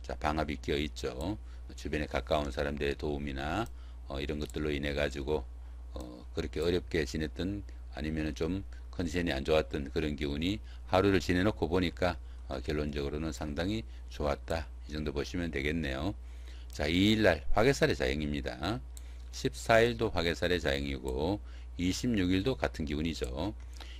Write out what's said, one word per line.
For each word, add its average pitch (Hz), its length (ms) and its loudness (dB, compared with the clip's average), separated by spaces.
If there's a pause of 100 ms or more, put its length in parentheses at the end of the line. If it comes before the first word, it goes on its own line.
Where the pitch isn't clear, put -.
자, - 160 -6
방합이 76 460 0
끼어 76 160 0
있죠. 76 580 -4 (400)
주변에 76 300 -4
가까운 71 440 0
사람들의 71 460 0
도움이나, 71 720 -2 (400)
어, 69 140 -4
이런 71 180 -2
것들로 76 320 -2
인해 71 240 0
가지고, 71 500 0 (480)
어, 62 420 -10
그렇게 - 260 -2
어렵게 85 440 2
지냈던, 87 580 -2 (300)
아니면은 78 420 -2
좀 90 300 0 (280)
컨디션이 85 420 0
안 69 100 -2
좋았던 78 460 2
그런 78 260 0
기운이 73 440 0 (260)
하루를 95 340 6
지내놓고 90 480 2
보니까, 87 480 2 (320)
어, 67 120 -4
결론적으로는 73 720 -2
상당히 80 520 -2 (240)
좋았다, 78 580 -2 (220)
이 73 40 -8
정도 76 200 -2
보시면 82 380 -2
되겠네요. 73 640 0 (580)
자, 76 140 0
이일 104 380 6
날 82 260 6
화개살의 131 460 6
자행입니다. 71 840 0 (500)
십사 - 500 4
일도 117 280 4
화개살의 85 540 2
자행이고, 69 760 0 (380)
이십육 90 540 2
일도 95 260 2
같은 - 300 -2
기운이죠. 78 680 -2 (460)